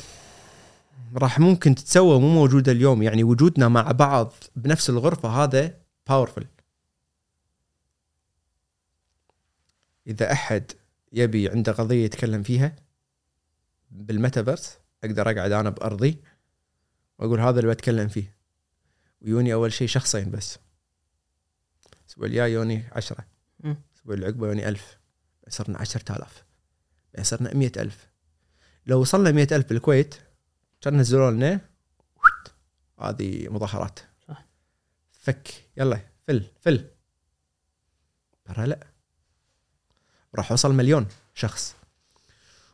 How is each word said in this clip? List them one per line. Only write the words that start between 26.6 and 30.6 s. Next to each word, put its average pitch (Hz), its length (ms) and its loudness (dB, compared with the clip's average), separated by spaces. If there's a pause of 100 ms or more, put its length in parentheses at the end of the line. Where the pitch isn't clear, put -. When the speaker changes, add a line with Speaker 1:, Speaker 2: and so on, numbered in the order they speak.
Speaker 1:
بعدين - 100 -12
صرنا 117 300 -4
مية 135 240 0
ألف. 107 300 -10 (760)
لو 131 160 2
وصلنا 185 300 2
مية 147 200 4
ألف 143 180 0
بالكويت، 135 460 0 (680)